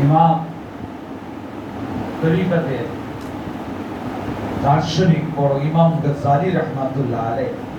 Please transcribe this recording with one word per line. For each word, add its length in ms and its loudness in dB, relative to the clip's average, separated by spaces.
ইমাম 440 6
তরিকতের 640 2
দার্শনিক 600 4
বড় 260 2
ইমাম 280 6
গজ্জালী 600 2
রহমাতুল্লাহ 840 -2
আলাইহ, 140 0